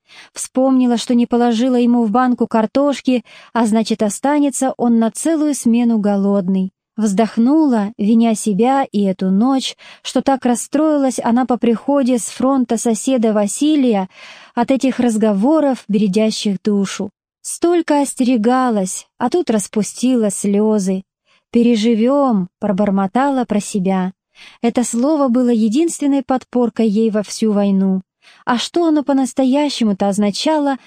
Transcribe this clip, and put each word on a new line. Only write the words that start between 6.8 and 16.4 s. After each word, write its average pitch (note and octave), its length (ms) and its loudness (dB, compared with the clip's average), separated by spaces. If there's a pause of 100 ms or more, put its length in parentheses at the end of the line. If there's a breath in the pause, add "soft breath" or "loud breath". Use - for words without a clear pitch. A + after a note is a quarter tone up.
Вздохнула, A3+ 1000 0
виня A3+ 380 2
себя A#3 560 0
и G3+ 120 0
эту F#3+ 260 -2
ночь, A#3+ 480 0 (240 loud breath)
что - 200 -2
так C4 240 0
расстроилась C#4 760 0
она A#3 220 2
по A#3 120 0
приходе B3+ 600 0
с G#3+ 60 -4
фронта C4 540 -2
соседа A#3 540 0
Василия G#3+ 800 0 (440 loud breath)
от A#3+ 180 0
этих C4 280 0
разговоров, A#3+ 880 0
бередящих G#3+ 760 0